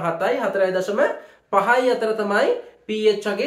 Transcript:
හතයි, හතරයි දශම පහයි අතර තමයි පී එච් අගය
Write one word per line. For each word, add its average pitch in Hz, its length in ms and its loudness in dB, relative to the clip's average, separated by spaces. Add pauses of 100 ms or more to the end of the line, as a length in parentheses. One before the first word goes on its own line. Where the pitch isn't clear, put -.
හතයි, 190 280 -2 (100)
හතරයි 196 320 0
දශම 202 240 -2 (480)
පහයි 247 420 2
අතර 220 280 0
තමයි 208 320 0 (360)
පී 214 220 -2
එච් 202 180 0
අගය 208 200 -2